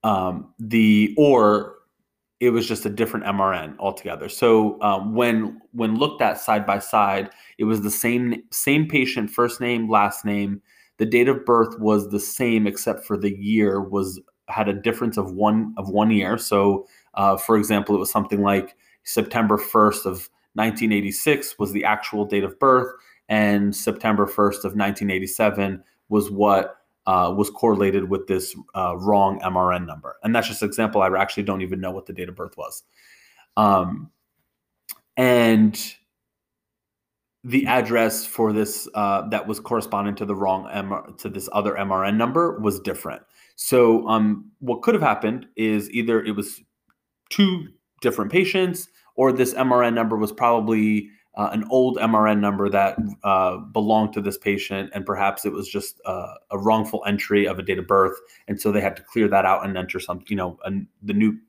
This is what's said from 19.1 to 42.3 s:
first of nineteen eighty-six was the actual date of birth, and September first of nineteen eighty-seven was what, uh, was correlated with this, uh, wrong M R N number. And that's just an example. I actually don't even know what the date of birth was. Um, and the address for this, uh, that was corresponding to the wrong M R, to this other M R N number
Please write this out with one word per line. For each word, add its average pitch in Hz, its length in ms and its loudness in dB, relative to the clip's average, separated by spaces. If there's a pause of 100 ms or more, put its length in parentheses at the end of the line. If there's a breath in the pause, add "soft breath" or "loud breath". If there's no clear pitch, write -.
first 107 480 2
of 92 240 -8 (260)
nineteen 110 380 0
eighty-six 104 680 0
was 101 140 -2
the - 100 -2
actual 104 420 -2
date 101 200 0
of - 140 -8
birth, 127 340 4 (340 soft breath)
and 101 480 2
September 104 520 0
first 101 360 0
of 98 120 -6
nineteen 101 340 -2
eighty-seven 95 720 -2 (240 soft breath)
was 104 240 0
what, 98 460 2 (300)
uh, 90 280 2
was 101 140 0
correlated 98 600 0
with 95 180 -4
this, 92 280 -4 (200)
uh, 90 200 -2
wrong 98 480 2
M 92 140 -2
R 90 160 2
N 90 120 -4
number. 76 380 -14
And 113 100 0
that's 113 140 0
just 107 140 -8
an 104 80 -2
example. 107 320 0
I 95 160 2
actually 98 260 -2
don't 95 180 -4
even 92 200 -6
know 92 100 -6
what 95 140 -12
the 95 80 -16
date 90 160 -10
of 90 60 -18
birth 90 200 -14
was. - 280 -14 (760 soft breath)
Um, 98 540 2 (1080)
and 113 600 6 (1700)
the 127 240 0
address 117 580 2
for 110 280 0
this, 107 420 -2
uh, 101 340 0
that 107 180 -4
was 107 120 -6
corresponding 101 560 -4
to 104 100 -6
the 101 100 -2
wrong 95 360 -2
M 98 200 -6
R, - 160 -8 (100)
to 104 120 -10
this 95 220 -10
other 104 260 -2
M 98 140 -4
R 95 140 0
N 104 120 0
number 131 420 0